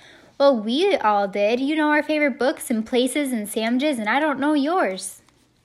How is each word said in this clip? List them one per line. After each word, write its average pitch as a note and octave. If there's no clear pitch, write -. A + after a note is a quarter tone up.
"Well, C#4
we D4
all G#3
did. G3+
You C#4
know D4+
our D4+
favorite D4
books -
and A3
places B3+
and G#3
sandwiches, B3
and G#3+
I C4
don't D4
know D4
yours." C#4+